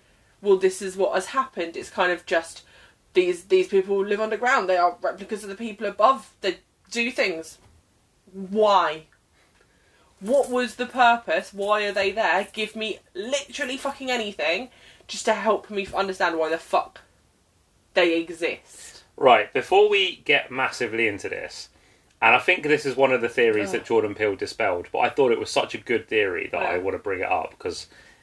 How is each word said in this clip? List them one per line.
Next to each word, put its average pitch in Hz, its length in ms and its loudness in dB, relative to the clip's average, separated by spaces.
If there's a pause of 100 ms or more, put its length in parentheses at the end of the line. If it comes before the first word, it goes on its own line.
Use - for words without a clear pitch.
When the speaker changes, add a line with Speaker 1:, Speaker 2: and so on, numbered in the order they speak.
(400)
Speaker 1:
"Well, 196 180 4
this 185 240 0
is 190 140 -8
what 190 180 0
has 190 120 -2
happened." 190 500 -4
It's - 140 -12
kind 180 220 0
of 170 140 -8
just, - 360 -4 (520)
"These, 180 300 2
these 185 240 2
people 196 360 0
live 202 160 -2
underground. 220 480 0
They 185 80 2
are 175 240 2
replicas 196 420 -6
of 208 60 -12
the 196 60 -10
people 214 320 -8
above. 226 440 2 (100)
They 185 180 -4 (320)
do 233 200 -2
things." 180 480 -4 (760)
Why? 190 720 2 (1160)
What 240 300 2
was 247 260 -2
the 247 100 -6
purpose? 233 680 2
Why 208 340 0
are 202 60 -4
they 196 200 0
there? 196 400 0
Give 214 240 -8
me 220 240 -8 (140)
literally 262 640 -6
fucking 262 340 -8
anything 202 600 -4 (380)
just - 160 -10
to 226 100 2
help 208 340 -2
me 202 140 -6
f-, 190 120 -10
understand 185 440 -2
why 160 100 2
the 160 100 -2
fuck - 420 -4 (920)
they 175 240 4
exist. - 840 -10 (140)
Speaker 2:
Right, 117 360 6
before 190 380 4
we 196 340 0
get 143 260 0
massively 117 580 -2
into 101 200 -6
this, - 400 -10 (540)
and 113 120 6
I - 40 6
think 180 240 0
this 147 240 2
is 127 100 -4
one 131 160 4
of 123 80 2
the 117 80 -2
theories 110 420 2
Speaker 1:
Ugh. - 40 -8
Speaker 2:
that - 100 -2
Jordan 107 300 0
Peele 104 220 -2
dispelled, 92 560 -4
but - 80 -2
I 117 100 2
thought 127 220 4
it 113 80 0
was 110 100 -8
such 123 240 -2
a 113 40 -6
good 110 300 -4
theory 98 440 0
that - 100 -2
I 85 140 -2
Speaker 1:
Yeah. - 20 0
Speaker 2:
wanna 92 200 -4
bring 92 220 -6
it 98 100 -4
up, 85 280 -4
'cause, - 300 -10 (340)